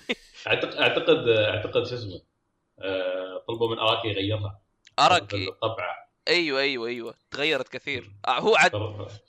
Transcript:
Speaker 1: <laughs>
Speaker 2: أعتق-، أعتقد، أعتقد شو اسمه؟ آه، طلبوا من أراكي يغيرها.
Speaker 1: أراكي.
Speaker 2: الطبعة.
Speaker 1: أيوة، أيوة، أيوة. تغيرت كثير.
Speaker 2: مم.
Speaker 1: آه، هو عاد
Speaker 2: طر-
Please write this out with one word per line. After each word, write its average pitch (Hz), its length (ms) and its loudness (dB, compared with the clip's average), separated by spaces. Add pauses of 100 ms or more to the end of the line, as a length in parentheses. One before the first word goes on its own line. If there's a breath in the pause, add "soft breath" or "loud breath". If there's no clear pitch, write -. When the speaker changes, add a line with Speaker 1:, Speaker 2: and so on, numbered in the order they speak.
(180)
Speaker 1:
<laughs> - 300 -14
Speaker 2:
أعتق-، 123 320 -2
أعتقد، 135 480 4
أعتقد 107 580 2
شو - 80 -8
اسمه؟ 104 280 -10 (560)
آه، 92 720 -6
طلبوا 117 220 -2
من 113 80 -4
أراكي 113 300 2
يغيرها. 98 520 -4 (380)
Speaker 1:
أراكي. 135 500 4
Speaker 2:
الطبعة. 90 460 -4 (340)
Speaker 1:
أيوة، 156 320 2
أيوة، 127 280 -2
أيوة. 117 260 -8 (160)
تغيرت 139 380 -2
كثير. 127 340 -8
Speaker 2:
مم. 98 240 -20
Speaker 1:
آه، 127 140 0
هو 220 160 4
عاد 165 140 6
Speaker 2:
طر- 101 380 -6 (200)